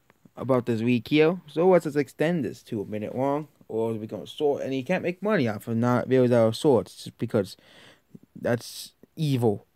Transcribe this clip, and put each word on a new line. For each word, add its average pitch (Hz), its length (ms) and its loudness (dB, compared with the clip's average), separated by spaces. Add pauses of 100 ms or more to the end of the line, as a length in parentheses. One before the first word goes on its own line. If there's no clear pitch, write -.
(360)
about 123 280 0
this 113 160 -2
week 120 280 0
here. 156 400 4
So, 160 200 0
let's 180 160 6
just 143 120 -6
extend 151 480 -2
this - 200 -8
to 113 160 -6
a 95 60 -6
minute 104 280 -8
long, 143 340 -2 (200)
or 113 240 -2
we're 110 140 -8
gonna 107 200 -10
sort, 143 360 -2
and 127 120 -4
you 131 100 -4
can't 180 180 -2
make 175 200 -6
money 190 260 0
off - 180 -6
of 117 100 -2
not 120 320 2
videos 123 240 4
out 113 160 6
of 110 80 -2
sorts, 117 480 2
just - 140 -16
because 113 380 -2 (840)
that's - 520 -6 (240)
evil 123 600 0